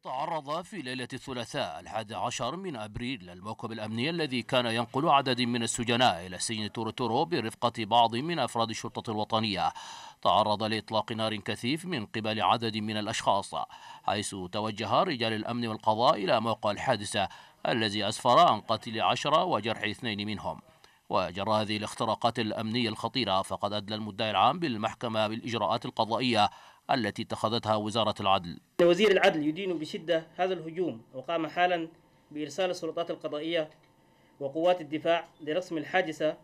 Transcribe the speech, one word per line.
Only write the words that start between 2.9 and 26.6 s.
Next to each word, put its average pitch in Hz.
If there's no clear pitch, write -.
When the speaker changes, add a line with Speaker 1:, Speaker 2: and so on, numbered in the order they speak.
Speaker 1:
الموكب 107
الأمني 113
الذي 151
كان 123
ينقل 120
عدد 135
من 120
السجناء 113
إلى 90
سجن 107
تورو 110
تورو 120
برفقة 120
بعض 113
من 160
أفراد 113
الشرطة 113
الوطنية، 107
تعرض 104
لإطلاق 110
نار 110
كثيف 120
من 151
قبل 107
عدد 110
من 107
الأشخاص، 104
حيث 98
توجه 110
رجال 120
الأمن 117
والقضاء 113
إلى 139
موقع 110
الحادثة 104
الذي 107
أسفر 123
عن 143
قتل 110
عشرة 139
وجرح 113
اثنين 104
منهم. 98
وجرى 95
هذه 107
الاختراقات 110
الأمنية 110
الخطيرة 107
فقد 101
أدلى 104
المدعي 107
العام 110
بالمحكمة 110
بالإجراءات 113
القضائية 113